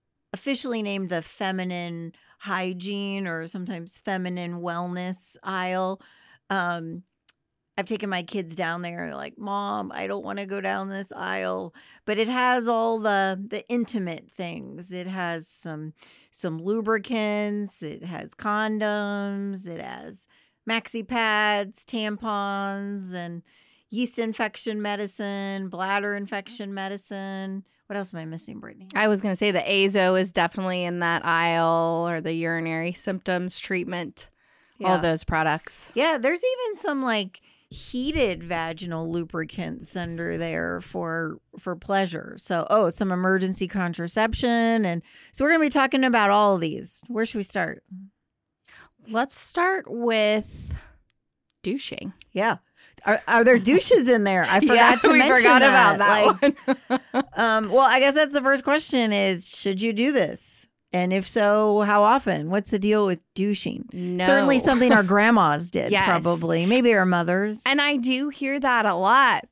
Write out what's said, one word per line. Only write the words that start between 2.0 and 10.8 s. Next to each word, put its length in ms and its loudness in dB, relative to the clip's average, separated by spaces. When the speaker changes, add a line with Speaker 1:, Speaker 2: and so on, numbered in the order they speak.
Speaker 1:
hygiene 880 -6
or 200 -6
sometimes 520 -12
feminine 640 -6
wellness 840 -8
aisle. 580 -4
Um, 540 -4
I've 80 -4
taken 240 -6
my 140 -4
kids 320 -8
down 260 -4
there 220 -8
and 120 -8
like, 220 -12
"Mom, 560 -6
I 140 -6
don't 180 -8
wanna 220 -8
go 140 -8
down 280 -6